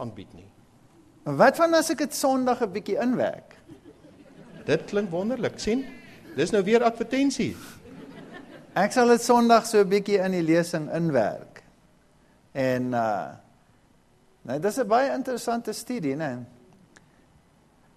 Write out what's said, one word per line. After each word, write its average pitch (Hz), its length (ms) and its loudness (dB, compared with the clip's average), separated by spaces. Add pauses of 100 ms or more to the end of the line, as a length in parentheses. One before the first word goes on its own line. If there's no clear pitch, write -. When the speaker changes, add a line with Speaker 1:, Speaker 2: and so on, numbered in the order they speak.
Speaker 1:
aanbied 101 340 -14
nie? 101 120 -20 (760)
Speaker 2:
Maar 143 160 -2
wat 269 200 6
van 330 180 4
as 320 140 0
ek 294 120 -2
dit 247 100 -6
Sondag 254 480 0
'n 202 100 -2
bietjie 196 280 -4
inwerk? 196 560 -2 (1080)
Speaker 1:
Dit 135 180 -2
klink 202 260 -4
wonderlik, 190 480 -4
sien? 247 260 -2 (520)
Dis 170 140 0
nou 208 120 2
weer 220 220 4
advertensie. 233 720 0 (1200)
Speaker 2:
Ek 196 160 2
sal 240 160 4
dit 240 140 6
Sondag 233 440 4
so 214 140 4
'n 202 80 4
bietjie 202 360 2
in 190 80 -2
die 180 100 0
lesing 165 500 0
inwerk. 135 680 -2 (880)
En, 127 400 0
uh, 107 560 -2 (960)
nou, 123 180 -6
dis 208 180 -2
'n 247 80 -2
baie 254 280 2
interessante 233 580 -4
studie, 170 440 -6
né? 127 280 -6 (1500)